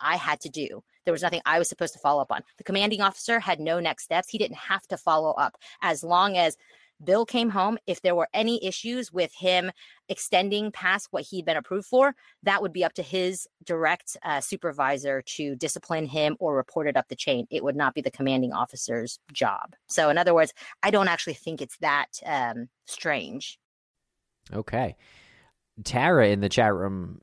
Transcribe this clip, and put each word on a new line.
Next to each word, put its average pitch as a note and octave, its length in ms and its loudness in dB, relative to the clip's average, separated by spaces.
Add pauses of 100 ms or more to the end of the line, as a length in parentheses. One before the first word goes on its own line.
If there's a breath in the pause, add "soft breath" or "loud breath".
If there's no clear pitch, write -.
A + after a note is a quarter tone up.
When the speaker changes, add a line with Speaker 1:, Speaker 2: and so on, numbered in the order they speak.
Speaker 1:
I D#3 160 0
had D3+ 260 -2
to D#3+ 60 -10
do. C#3 360 -8 (200)
There F3 80 2
was D#3+ 100 -2
nothing E3+ 220 0
I D#3+ 140 4
was F3 100 2
supposed - 260 -6
to - 60 -20
follow C#3+ 220 2
up - 80 -4
on. - 120 -4 (160)
The - 60 -18
commanding G3+ 360 0
officer G#3+ 400 0
had F3 180 0
no E3 220 0
next D#3+ 240 -4
steps. F3 240 0
He A3 100 -6
didn't A3 200 -2
have - 300 -4
to F3+ 80 -6
follow D#3 360 2
up. - 240 -2 (260 loud breath)
As E3 220 0
long F3+ 320 4
as E3 200 4 (460 soft breath)
Bill G3+ 240 4
came A#3 240 0
home, G3+ 340 0
if F3+ 160 -4
there F3 140 4
were E3+ 180 2
any A3+ 320 0
issues A3+ 480 -6
with E3+ 220 0
him F3+ 380 0 (360 soft breath)
extending G3+ 640 0
past F#3+ 400 -2
what D3 140 -4
he'd F3+ 200 -8
been D#3+ 120 0
approved F#3 320 -6
for, C4 260 4 (300 soft breath)
that G3+ 180 2
would F3+ 100 -4
be F3 120 0
up D#3+ 80 0
to F3+ 100 -6
his F3+ 460 -4 (160)
direct, E3 600 -2
uh, D3+ 160 -2
supervisor C#3 800 -2 (140)
to C#3+ 220 -4
discipline D#3 500 -4
him D3+ 320 0
or D#3 160 0
report D3 320 -2
it C#3 100 2
up B2+ 120 0
the B2+ 80 -10
chain. B2 340 -2
It D3+ 140 -4
would C#3 100 0
not C#3+ 200 0
be C#3+ 80 -6
the C#3 100 -2
commanding C3 400 0
officer's A#2 640 -6 (140)
job. - 420 -2 (140)
So D#3 220 2
in D#3 80 2
other F3 140 4
words, D#3+ 220 4 (300 loud breath)
I G#3 80 2
don't G3 160 6
actually E3 260 -2
think D#3+ 260 -10
it's - 180 -12
that, C#3+ 460 -2
um, B2 440 -4 (180)
strange. B2 720 -6 (960)
Speaker 2:
Okay. A2 420 -4 (880 soft breath)
Tara B2+ 460 4
in G2+ 120 4
the G2+ 100 2
chat A2 220 4
room F#2 500 -4